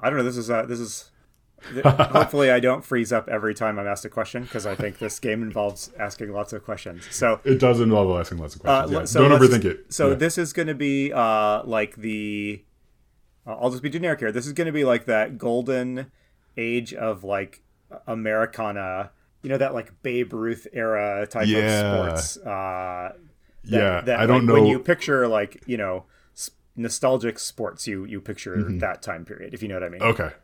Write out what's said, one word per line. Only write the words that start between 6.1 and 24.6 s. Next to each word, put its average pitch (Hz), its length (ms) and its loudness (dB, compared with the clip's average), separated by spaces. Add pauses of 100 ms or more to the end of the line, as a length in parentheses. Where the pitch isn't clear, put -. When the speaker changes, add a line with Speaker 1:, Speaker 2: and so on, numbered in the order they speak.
Speaker 1:
lots 104 200 -6
of - 120 -12
questions. 90 480 -12
So 117 320 0
Speaker 2:
It 131 160 4
does 123 200 6
involve 101 380 4
asking 85 200 -6
lots 78 180 -10
of - 60 -20
Speaker 1:
Uh, 135 220 4
Speaker 2:
questions. 156 80 -4
Yeah. - 60 0
Speaker 1:
le-, - 80 -6
so 139 220 6
Speaker 2:
Don't 143 120 10
Speaker 1:
let's 127 140 10
Speaker 2:
overthink 104 100 2
it. - 300 -4
Speaker 1:
so 143 140 4
Speaker 2:
Yeah. 135 80 4
Speaker 1:
this 160 220 0
is 170 140 -2
gonna 156 220 -2
be, 139 380 0
uh, 110 520 2
like 110 300 -2
the, 104 680 -6 (840)
uh, 107 140 -10
I'll 127 100 0
just 127 140 -10
be 147 60 -4
generic 165 280 -2
here. 110 140 -4
This 123 160 -4
is 143 60 -10
gonna 165 180 -2
be 147 120 0
like 120 200 2
that 110 340 0
golden 127 720 -4 (460)
age 117 380 -4
of, 107 280 -4
like, 98 400 -6 (460)
Americana, 110 1040 -4 (280)
you 139 80 -12
know, 135 80 0
that, 135 160 0
like, 113 200 -8 (100)
Babe 123 300 -2
Ruth 113 400 -4
era 104 580 -2
type 107 160 0
Speaker 2:
Yeah. 107 140 4
Speaker 1:
of 101 580 2
sports. - 260 -4
Uh, 92 680 -6
that, - 680 -6
Speaker 2:
Yeah, 95 220 2
Speaker 1:
that, 120 180 0
Speaker 2:
I 110 80 4
don't 123 200 6
Speaker 1:
like, 117 80 6
when 143 100 10